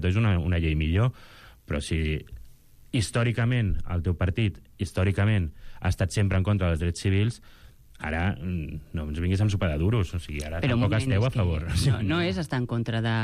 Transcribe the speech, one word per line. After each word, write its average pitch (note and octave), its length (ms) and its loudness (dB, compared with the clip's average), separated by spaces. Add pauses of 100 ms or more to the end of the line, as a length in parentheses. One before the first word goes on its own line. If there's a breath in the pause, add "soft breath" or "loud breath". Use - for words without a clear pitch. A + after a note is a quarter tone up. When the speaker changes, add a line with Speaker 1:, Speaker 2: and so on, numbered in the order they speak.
Speaker 1:
tots F2+ 160 2
una, G#2 180 4
una E2+ 240 2
llei D#2 160 2
millor. F2 320 2 (560 loud breath)
Però D2 160 -2
si D#2 380 -2 (720)
històricament A#2 800 0 (160)
el E2+ 160 -2
teu F2+ 80 2
partit, F2 480 0 (160)
històricament, G2 720 0 (300 loud breath)
ha F#2 100 0
estat - 240 -2
sempre G2 240 2
en F2+ 80 2
contra F#2+ 240 2
dels E2 140 0
drets E2+ 180 -2
civils, G2+ 380 0 (640 loud breath)
ara, E2 320 0
mm, D#2+ 640 -6
no D#2 80 -4
ens D2+ 160 -4
vinguis F#2 220 2
amb G#2 80 4
sopar F#2+ 180 0
de D2 80 0
duros, F#2+ 320 2
o F2 80 -4
sigui, D2 240 -8
ara D#2 160 -6
Speaker 2:
Però B2+ 160 0
un A#2 60 2
Speaker 1:
tampoc G#2 100 2
Speaker 2:
moment, G#2 140 2
Speaker 1:
esteu A#2+ 180 2
Speaker 2:
és B2+ 40 2
Speaker 1:
a C3+ 40 0
Speaker 2:
que C3 80 -2
Speaker 1:
favor. E2 280 0 (200)
Speaker 2:
no, A2 160 2
no E3 180 0
és F#3 160 0
estar D3+ 220 -4
en B2 80 0
contra A#2 340 -2
de, A2+ 120 0 (120)